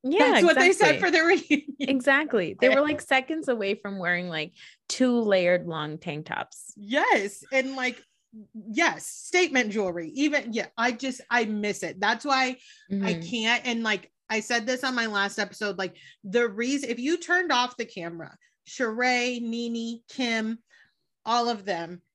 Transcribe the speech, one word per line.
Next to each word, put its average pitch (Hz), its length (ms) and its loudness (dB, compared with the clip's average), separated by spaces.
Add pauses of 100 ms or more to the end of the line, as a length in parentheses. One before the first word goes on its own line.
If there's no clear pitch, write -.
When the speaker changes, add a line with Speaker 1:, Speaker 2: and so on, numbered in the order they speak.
Speaker 1:
Yeah, 415 280 4
Speaker 2:
That's 254 140 6
what 320 120 6
they 349 160 6
said 302 220 6
Speaker 1:
exactly. - 40 -6
Speaker 2:
for 349 120 2
the 320 120 6
<laughs> 339 260 2
reunion. 294 300 0
Speaker 1:
Exactly. 269 800 2
They 254 100 6
were, 269 120 6
like, 302 200 0
seconds 277 460 0
away 214 280 -2
from 196 240 -10
wearing, 175 300 -2
like, 160 240 -6 (360)
two 247 320 2
layered 180 460 4
long 156 320 -6
tank 151 260 -8
tops. - 500 -10
Speaker 2:
Yes. 214 680 0 (100)
And, 269 220 0
like, 247 260 -4 (520)
yes, 220 520 -2
statement 262 680 0
jewelry. 175 440 -4
Even, 277 380 0
yeah, 220 220 -4
I 240 160 0
just, 254 380 -8
I 240 160 2
miss 208 380 -4
it. 165 160 -8
That's 220 260 0
why 262 320 0 (340)
I - 20 -4 (200)
Speaker 1:
Mm-hmm. 165 160 -6
Speaker 2:
can't. 233 380 0
And, 233 160 -2
like, 214 280 -2 (180)
I 220 120 0
said 233 240 -2
this 254 180 -2
on 254 120 -2
my 233 100 0
last 202 340 -2
episode, 202 380 -4
like, 185 180 -4 (280)
the 233 260 2
reason, 247 400 -2
if 240 100 -4
you 302 180 0
turned 359 340 0
off 247 260 0
the 233 80 -6
camera, 170 500 -12 (320)
Sheree, 247 760 -2
Nene, 233 680 -6
Kim, 226 500 -2 (680)
all 233 240 2
of 208 160 -4
them 175 360 -6 (140)